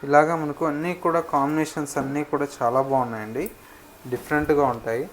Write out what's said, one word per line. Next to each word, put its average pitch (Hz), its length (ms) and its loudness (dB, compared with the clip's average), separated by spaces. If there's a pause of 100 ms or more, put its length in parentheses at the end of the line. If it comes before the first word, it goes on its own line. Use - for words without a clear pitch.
ఇలాగా 151 340 6
మనకు 147 300 -4
అన్నీ 151 200 -4 (140)
కూడా 170 160 4 (120)
కాంబినేషన్స్ 151 680 0
అన్నీ 135 200 -2 (120)
కూడా 143 140 0 (100)
చాలా 123 240 2 (100)
బాగున్నాయండి, 117 540 -2 (680)
డిఫరెంట్గా 147 520 2 (100)
ఉంటాయి. 117 380 -4